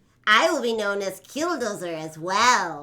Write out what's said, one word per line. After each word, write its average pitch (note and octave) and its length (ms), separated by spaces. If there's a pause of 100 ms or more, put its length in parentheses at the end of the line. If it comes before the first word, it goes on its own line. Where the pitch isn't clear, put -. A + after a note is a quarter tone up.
(280)
I A#3 240
will D4 100
be A#3 120
known G3+ 280
as F#3+ 200
Killdozer A#3 720
as D#3+ 240
well. F#3 640